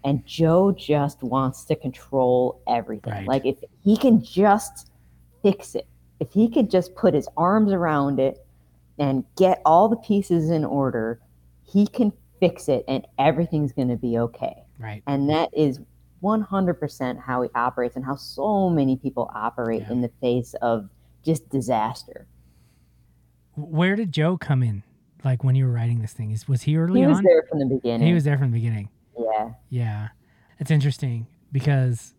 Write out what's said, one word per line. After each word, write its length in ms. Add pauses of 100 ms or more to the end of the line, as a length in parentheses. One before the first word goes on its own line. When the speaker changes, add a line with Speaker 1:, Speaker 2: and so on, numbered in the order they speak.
Speaker 1:
And 180
Joe 460
just 500
wants 440
to 100
control 920
everything. 460
Speaker 2:
Right. 140
Speaker 1:
Like, 180
if 120 (260)
he 140
can 260
just 680 (540)
fix 320
it, 100 (340)
if 120
he 180
could 220
just 240
put 180
his 140 (100)
arms 360
around 460
it 240 (540)
and 260 (120)
get 300
all 240
the 80
pieces 520
in 160
order, 540 (440)
he 220
can 260 (280)
fix 300
it 180
and 180 (140)
everything's 540
gonna 240
be 200
okay. 460 (160)
Speaker 2:
Right. 280
Speaker 1:
And 220
that 240
is 260 (420)
one 200
hundred 340
percent 440
how 240
he 100
operates 440
and 80
how 100
so 540
many 260
people 400
operate 460
Speaker 2:
Yeah. 100
Speaker 1:
in 100
the 100 (100)
face 400
of 280 (320)
just 280
disaster. 760 (1300)
Speaker 2:
W-, 200
where 180
did 160
Joe 260
come 260
in? 200 (400)
Like, 200
when 120
you 100
were 80
writing 260
this 140
thing, 180
is, 160
was 160
he 140
early 240
Speaker 1:
He 60
was 100
Speaker 2:
on? 80
Speaker 1:
there 240
from 100
the 60
beginning. 420
Speaker 2:
He 60
was 100
there 140
from 140
the 60
beginning. 320 (300)
Speaker 1:
Yeah. 300 (200)
Speaker 2:
Yeah. 380 (520)
It's 120
interesting 540 (260)
because 680